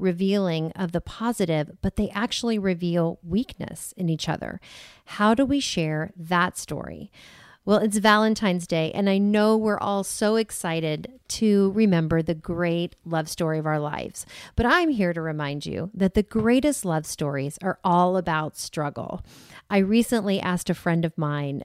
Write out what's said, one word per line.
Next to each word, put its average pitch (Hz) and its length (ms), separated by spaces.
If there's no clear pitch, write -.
revealing 180 720
of 180 180
the 175 100
positive, 170 800
but 190 140
they 208 140
actually 226 500
reveal 175 640
weakness - 760
in 175 120
each 160 200
other? - 320
How 214 280
do 269 120
we 277 160
share 156 560
that 175 420
story? - 540
Well, 202 140
it's 208 200
Valentine's 208 680
Day, 160 260
and 196 160
I 196 100
know 208 380
we're 214 220
all 202 240
so 214 320
excited 165 920
to 202 420
remember 170 500
the 165 140
great 170 680
love 160 240
story 156 320
of 151 60
our 156 120
lives. - 480
But 226 100
I'm 330 240
here 202 220
to 165 100
remind 147 420
you 160 300
that 190 200
the 214 100
greatest 247 600
love 160 220
stories 139 560
are 185 220
all 180 320
about 160 400
struggle. - 680
I 202 80
recently 202 640
asked 180 280
a 175 60
friend 170 300
of 160 120
mine, 147 480